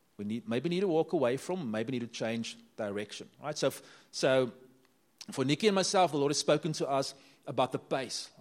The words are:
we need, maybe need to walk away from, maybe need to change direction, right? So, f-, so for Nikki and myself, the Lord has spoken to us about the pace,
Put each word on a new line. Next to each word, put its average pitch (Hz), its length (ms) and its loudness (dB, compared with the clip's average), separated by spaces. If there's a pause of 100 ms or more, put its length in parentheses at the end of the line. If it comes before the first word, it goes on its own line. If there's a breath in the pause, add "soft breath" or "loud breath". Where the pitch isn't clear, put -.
(180)
we 101 80 -6
need, 110 220 -4
maybe 131 200 0
need 175 120 0
to 196 80 2
walk 160 260 2
away 135 240 2
from, 175 320 -6
maybe 113 220 -2
need 123 80 -2
to 117 60 -6
change 113 520 -6 (180)
direction, 104 520 -6 (140)
right? 151 140 -8
So, 143 120 2
f-, - 140 -4 (280 loud breath)
so 131 420 2 (800)
for 135 140 -2
Nikki 151 240 2
and 196 60 4
myself, 185 380 4
the 151 60 0
Lord 143 120 2
has 147 80 0
spoken 156 360 2
to 147 140 -2
us 135 260 0 (320 soft breath)
about 127 260 0
the 139 60 -4
pace, - 520 -6 (100)